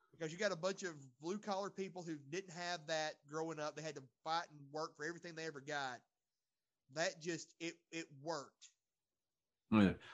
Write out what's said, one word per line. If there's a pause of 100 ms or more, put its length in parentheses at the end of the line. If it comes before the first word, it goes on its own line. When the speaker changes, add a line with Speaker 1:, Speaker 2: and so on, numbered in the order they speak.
(140)
Speaker 1:
Because
you
got
a
bunch
of (260)
blue-collar
people
who (140)
didn't
have
that (140)
growing
up.
They
had
to (220)
fight
and (120)
work
for
everything
they
ever
got. (960)
That
just,
it, (160)
it (160)
worked. (1040)
Speaker 2:
Yeah. (200)